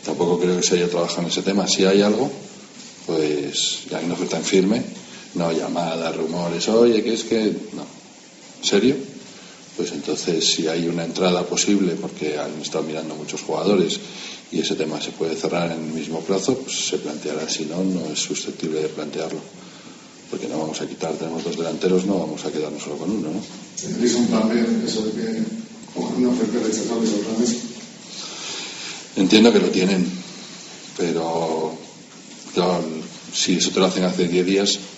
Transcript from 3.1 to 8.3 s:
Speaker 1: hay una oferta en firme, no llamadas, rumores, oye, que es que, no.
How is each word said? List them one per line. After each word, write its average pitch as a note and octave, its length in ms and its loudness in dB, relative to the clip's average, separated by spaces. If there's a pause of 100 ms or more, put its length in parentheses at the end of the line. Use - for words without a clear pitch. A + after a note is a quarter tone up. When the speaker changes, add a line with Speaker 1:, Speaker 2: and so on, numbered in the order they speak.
Speaker 1:
hay E2 120 -4
una E2+ 100 0
oferta F2 240 -2
en D#2+ 60 -4
firme, G2+ 380 4 (520)
no E2+ 180 0
llamadas, E2 640 -2
rumores, E2+ 520 -2
oye, A2+ 340 8
que A2+ 120 0
es - 100 -4
que, G#2+ 280 2 (220)
no. D2 120 -10 (760)